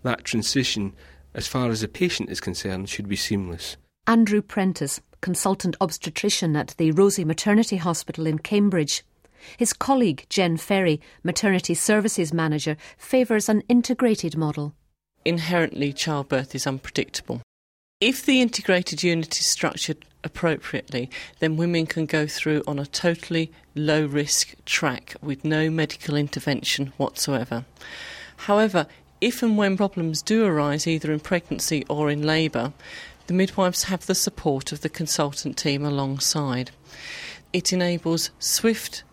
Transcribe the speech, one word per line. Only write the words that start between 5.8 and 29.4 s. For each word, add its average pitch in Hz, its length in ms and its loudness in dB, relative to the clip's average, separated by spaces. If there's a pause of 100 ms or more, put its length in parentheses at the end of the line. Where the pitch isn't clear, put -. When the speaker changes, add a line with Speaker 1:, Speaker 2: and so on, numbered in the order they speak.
Speaker 2:
obstetrician 175 720 0
at - 220 -2
the 160 140 4
Rosie 196 340 4
Maternity 208 520 2
Hospital 160 500 -2
in 156 120 0
Cambridge. 190 640 2 (540)
His 233 160 2
colleague, 240 560 2
Jen 170 280 2
Ferry, 175 440 2 (220)
maternity 180 500 0
services 196 600 2
manager, 156 440 0 (200)
favours 233 520 2
an 214 200 4
integrated 233 680 2
model. 151 380 -4 (500)
Speaker 3:
Inherently, 165 680 0
childbirth 139 600 -2
is 135 140 -4
unpredictable. - 720 -6 (580)
If 254 260 2
the 262 160 6
integrated 180 640 0
unit 165 360 0
is - 60 0
structured - 600 -2 (180)
appropriately, - 840 -4 (300)
then 160 180 2
women 170 280 2
can 160 200 -4
go 151 220 0
through 151 400 0
on 147 100 -2
a 143 80 -4
totally 165 680 -2 (240)
low-risk 147 800 2 (120)
track - 560 -2
with 139 220 -6
no 156 260 2
medical 151 460 -2
intervention 143 840 -2
whatsoever. 123 680 -2 (720)
However, 202 500 2 (320)
if 240 240 0